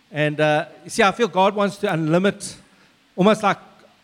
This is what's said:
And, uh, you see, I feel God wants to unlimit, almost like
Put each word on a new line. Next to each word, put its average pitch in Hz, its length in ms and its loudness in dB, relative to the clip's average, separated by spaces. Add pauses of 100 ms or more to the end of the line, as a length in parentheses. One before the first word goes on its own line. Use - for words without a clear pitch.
(140)
And, 151 260 -2
uh, 151 260 2 (180)
you 160 60 -18
see, 220 120 0
I 196 80 4
feel 226 160 -2
God 190 300 0
wants 202 220 -2
to 202 100 -4
unlimit, 170 680 -2 (640)
almost 208 260 2
like 196 160 0 (460)